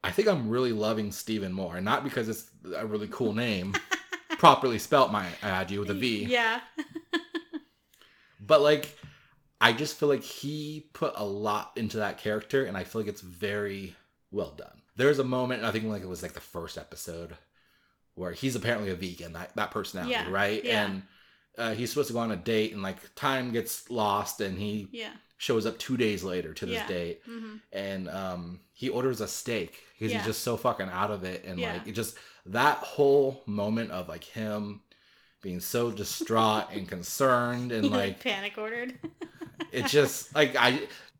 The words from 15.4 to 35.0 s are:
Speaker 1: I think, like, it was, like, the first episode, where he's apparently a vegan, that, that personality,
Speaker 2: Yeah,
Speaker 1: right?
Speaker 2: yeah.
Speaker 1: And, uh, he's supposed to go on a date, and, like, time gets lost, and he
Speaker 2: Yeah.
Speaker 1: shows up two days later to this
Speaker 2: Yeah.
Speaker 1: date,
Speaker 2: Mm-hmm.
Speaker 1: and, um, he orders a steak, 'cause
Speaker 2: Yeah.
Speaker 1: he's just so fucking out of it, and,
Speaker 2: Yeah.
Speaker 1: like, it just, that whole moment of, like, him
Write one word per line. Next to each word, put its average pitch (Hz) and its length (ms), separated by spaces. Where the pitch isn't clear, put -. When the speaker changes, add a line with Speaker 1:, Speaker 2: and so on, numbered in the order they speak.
Speaker 1:
I 113 60
think, 107 140
like, 104 180
it 92 60
was, 87 140
like, 87 120
the - 60
first - 380
episode, 82 580
where 87 180
he's 127 240
apparently 107 340
a 92 40
vegan, 87 400
that, 85 220
that 107 140
personality, 98 420
Speaker 2:
Yeah, 233 180
Speaker 1:
right? - 340
Speaker 2:
yeah. 220 220
Speaker 1:
And, 196 160
uh, 113 180
he's 117 160
supposed 143 180
to 117 60
go 117 60
on 113 120
a 95 40
date, 107 360
and, 98 100
like, - 320
time 131 380
gets - 380
lost, 104 500
and 95 180
he 104 340
Speaker 2:
Yeah. 226 200
Speaker 1:
shows 110 300
up 113 120
two 131 180
days 104 280
later 87 300
to 104 120
this - 80
Speaker 2:
Yeah. - 140
Speaker 1:
date, 87 380
Speaker 2:
Mm-hmm. 220 300
Speaker 1:
and, 135 360
um, 90 520
he 127 160
orders 123 320
a 98 80
steak, - 560
'cause 110 120
Speaker 2:
Yeah. 107 80
Speaker 1:
he's 101 80
just 110 160
so 117 140
fucking 98 320
out 95 240
of 92 120
it, 92 200
and, 90 160
Speaker 2:
Yeah. 214 140
Speaker 1:
like, 87 120
it 110 60
just, 107 240
that 120 320
whole 139 680
moment 107 460
of, 90 160
like, 80 160
him 104 580